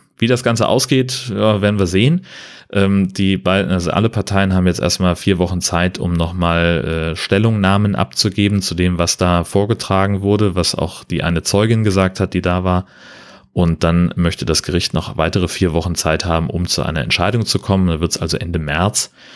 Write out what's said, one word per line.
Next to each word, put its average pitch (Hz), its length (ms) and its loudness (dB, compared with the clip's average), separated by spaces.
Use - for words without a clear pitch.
Wie 117 100 0
das 123 160 2
Ganze 113 240 0
ausgeht, 127 640 0
ja, 104 280 2
werden 104 180 2
wir 95 80 2
sehen. 117 380 2
Ähm, 98 400 2
die 95 240 0
beiden, 95 340 0
also 87 200 0
alle 107 180 2
Parteien 98 460 0
haben 92 120 2
jetzt 87 140 0
erstmal 87 340 0
vier 95 240 0
Wochen 90 220 0
Zeit, 90 380 -2
um 87 160 -2
nochmal, 85 1000 0
äh, 80 40 -6
Stellungnahmen 104 760 2
abzugeben 101 680 0
zu - 120 -4
dem, 90 240 0
was 87 180 0
da 87 280 2
vorgetragen 98 800 0
wurde, 101 320 2
was 90 200 0
auch - 300 -6
die 85 180 -4
eine 82 200 0
Zeugin 110 420 2
gesagt 95 340 2
hat, 95 160 -2
die 92 80 -2
da 92 220 0
war. 90 220 0
Und 82 240 2
dann 85 320 2
möchte 85 300 -2
das 82 180 0
Gericht - 320 -4
noch 82 220 -4
weitere 85 320 0
vier 87 240 0
Wochen 85 220 -2
Zeit 80 300 -2
haben, 82 240 0
um 87 200 -4
zu - 160 -2
einer 80 180 -4
Entscheidung 104 420 0
zu - 140 -2
kommen. 95 300 2
Da 82 120 0
wird's 82 160 -2
also 82 200 -4
Ende 87 220 -4
März, 78 540 -2